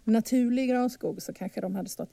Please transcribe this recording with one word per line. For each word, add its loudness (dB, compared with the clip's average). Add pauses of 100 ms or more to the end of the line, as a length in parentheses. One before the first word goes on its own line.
naturlig 2
granskog 0
så -10
kanske -8
de -2
hade -4
stått -10